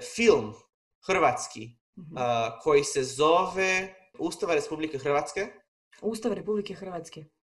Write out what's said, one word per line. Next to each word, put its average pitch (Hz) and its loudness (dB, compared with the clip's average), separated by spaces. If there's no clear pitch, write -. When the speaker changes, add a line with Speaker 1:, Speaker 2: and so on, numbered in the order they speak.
Speaker 1:
film 139 4
hrvatski, 143 0
Speaker 2:
Mhm. 160 -14
Speaker 1:
a, 117 -2
koji 143 4
se 139 -2
zove 180 2
Ustava 170 -2
Republike 156 -2
Hrvatske. 147 0
Speaker 2:
Ustav 220 -2
Republike 196 -4
Hrvatske? 175 -12